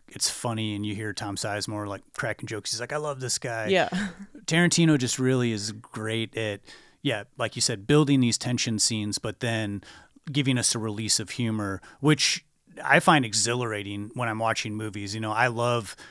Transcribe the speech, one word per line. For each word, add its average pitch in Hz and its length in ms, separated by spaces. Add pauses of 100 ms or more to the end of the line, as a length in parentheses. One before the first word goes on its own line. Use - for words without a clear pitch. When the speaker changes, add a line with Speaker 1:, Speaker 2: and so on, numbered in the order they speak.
Speaker 1:
it's - 220
funny, 110 440
and 101 120
you 107 80
hear 107 180
Tom 101 240
Sizemore, 104 520
like, 98 140 (140)
cracking 110 300
jokes. 107 240
He's 110 100
like, 120 120
"I 147 60
love 147 220
this 127 180
guy." 113 300
Speaker 2:
Yeah. 175 200 (300)
<laughs> - 280
Speaker 1:
Tarantino 165 520
just 123 200
really 127 340
is 104 200
great 110 640
at, 107 240 (420)
yeah, 113 220 (120)
like 113 200
you 120 60
said, 107 240
building 143 340
these 120 180
tension 120 400
scenes, 104 400
but 107 220
then 110 420 (480)
giving 131 280
us - 160
a 120 40
release 107 420
of 104 100
humor, 107 500 (200)
which - 440 (400)
I 139 160
find 156 240
exhilarating 104 880
when 120 140
I'm 110 100
watching 110 380
movies. 101 380
You 110 60
know, 107 120
I 117 160
love 117 480 (140)